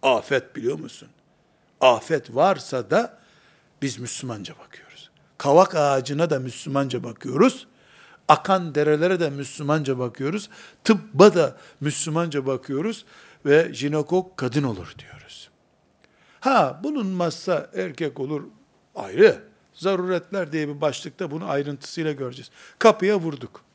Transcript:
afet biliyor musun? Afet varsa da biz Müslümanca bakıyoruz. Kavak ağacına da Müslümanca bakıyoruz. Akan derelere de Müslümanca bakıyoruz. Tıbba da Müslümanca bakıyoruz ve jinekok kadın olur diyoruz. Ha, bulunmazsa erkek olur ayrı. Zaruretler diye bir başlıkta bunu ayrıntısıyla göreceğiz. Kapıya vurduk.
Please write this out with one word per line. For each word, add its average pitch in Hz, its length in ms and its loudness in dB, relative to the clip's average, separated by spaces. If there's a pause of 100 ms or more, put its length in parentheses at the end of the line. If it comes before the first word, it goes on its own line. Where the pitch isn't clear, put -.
afet 165 540 0
biliyor 139 220 -4
musun? - 300 -16 (720)
Afet 127 540 2
varsa 135 560 0
da 220 280 0 (640)
biz 127 160 -6
Müslümanca 117 600 -10
bakıyoruz. - 520 -20 (280)
Kavak 165 360 6
ağacına 143 560 0
da 139 100 -2
Müslümanca 127 640 -4
bakıyoruz. 135 600 0 (640)
Akan 170 460 2
derelere 151 460 2
de 160 100 0
Müslümanca 139 680 -2
bakıyoruz. 135 520 -6 (340)
Tıbba 202 500 6
da 147 220 0 (240)
Müslümanca 151 680 -4
bakıyoruz 139 580 -6 (420)
ve 147 280 6
jinekok 151 600 -2
kadın 131 260 -2
olur 98 360 -6
diyoruz. - 520 -20 (880)
Ha, 165 440 2
bulunmazsa 185 880 -2
erkek 156 460 -6
olur 143 240 -6 (500)
ayrı. 165 480 4 (300)
Zaruretler 180 800 -4
diye 156 160 -2
bir 143 120 -8
başlıkta 151 500 -6
bunu 165 200 -8
ayrıntısıyla 143 640 -6
göreceğiz. 131 380 -12 (280)
Kapıya 208 420 4
vurduk. 143 440 -10 (100)